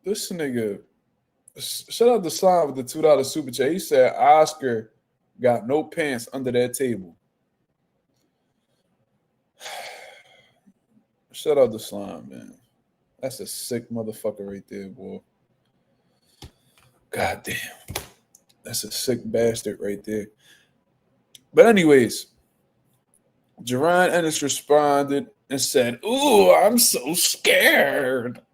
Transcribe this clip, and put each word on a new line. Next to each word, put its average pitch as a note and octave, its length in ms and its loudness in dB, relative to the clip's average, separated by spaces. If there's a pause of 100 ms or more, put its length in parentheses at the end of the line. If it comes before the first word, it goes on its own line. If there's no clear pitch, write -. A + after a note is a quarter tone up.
This G3+ 280 -8
nigga, B2 480 -6 (760)
sh-, - 320 -12
shout A#3 200 2
out A#3 140 2
to D#3+ 80 -4
Slime F3+ 360 2
with C3+ 80 -8
the C3 80 -8
two D#3 180 -10
dollar D3+ 220 4
super C3 280 -6
chat. C3+ 200 -2
He F3+ 80 -4
said C3 360 2
Oscar C3+ 760 2 (480)
got A#2 280 0
no C#3+ 160 0
pants C#3 500 -6
under C3 180 -6
that B2 220 0
table. G#2+ 420 -6 (2500)
<sighs> - 40 -20 (1700)
Shout - 260 -2
out B2+ 140 4
to A2 80 -12
Slime, G2 500 -14
man. A#1+ 240 -20 (680)
That's C3 200 -12
a - 80 -14
sick A#2+ 420 -10
motherfucker A2 580 -10
right G2 200 -16
there, G2 220 -14
boy. F#2+ 320 -18 (1900)
God - 320 -4
damn. - 120 -10 (1080)
That's - 200 -10
a G#2 80 -12
sick - 340 -4
bastard A2+ 540 -4
right G2+ 240 -8
there. G#2+ 240 -8 (1300)
But E3 140 10
anyways, D#3 600 4 (1400)
Jerron D#3+ 480 2
Ennis D#3+ 300 -2
responded C#3+ 840 0 (220)
and C3+ 120 -6
said, - 440 0
Ooh, A3+ 480 4
I'm G3 260 4
so - 340 0
scared. C#3+ 1300 0 (120)